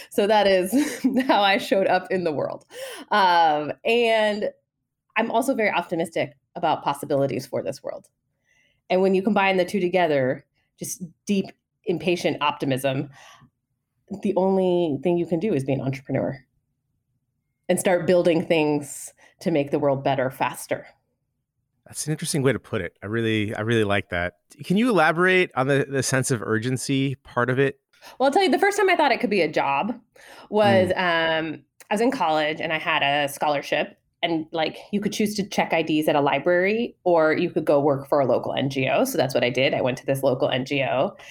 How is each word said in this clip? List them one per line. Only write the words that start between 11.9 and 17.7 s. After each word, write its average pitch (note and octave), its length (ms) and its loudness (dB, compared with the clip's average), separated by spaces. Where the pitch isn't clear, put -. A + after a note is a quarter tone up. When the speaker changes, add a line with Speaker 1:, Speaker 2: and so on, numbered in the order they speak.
Speaker 1:
optimism, C#3 680 -2
the G3+ 140 -2
only F3+ 680 0
thing F3 160 0
you E3+ 80 -2
can E3+ 140 -2
do G#3 120 -2
is C#3 120 0
be C3+ 100 -2
an C3+ 80 -2
entrepreneur C3 560 -4
and F3+ 120 0